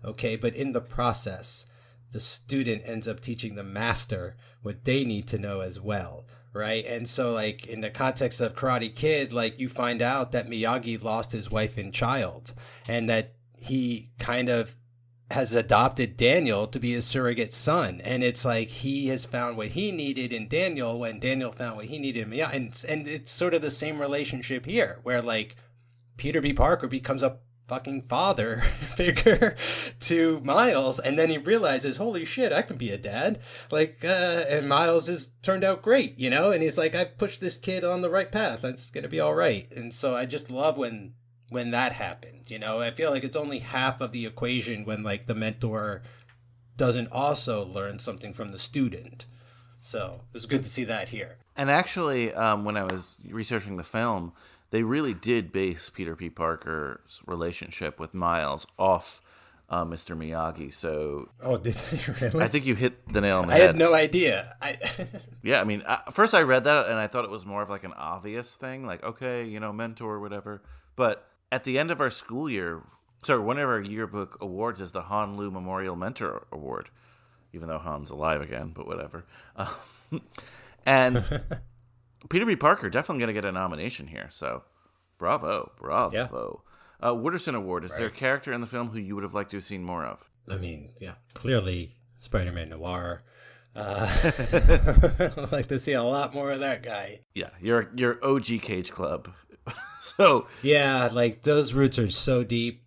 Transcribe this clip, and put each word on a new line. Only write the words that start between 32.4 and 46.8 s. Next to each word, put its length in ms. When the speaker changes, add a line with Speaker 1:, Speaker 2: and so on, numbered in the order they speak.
Speaker 1:
I 80
can 160
be 140
a 60
dad." 420
Like, 320
uh, 40
and 200
Miles 380
has 220
turned 220
out 180
great, 380
you 100
know? 220
And 100
he's 160
like, 160
"I've 240
pushed 220
this 180
kid 260
on 180
the 80
right 220
path. 340
It's 260
gonna 160
be 140
all 120
right." 420
And 180
so 220
I 100
just 260
love 260
when, 360
when 220
that 220
happens, 580
you 80
know? 220
I 100
feel 200
like 120
it's 140
only 220
half 420
of 100
the 140
equation 600
when, 160
like, 240
the 100
mentor 680
doesn't 340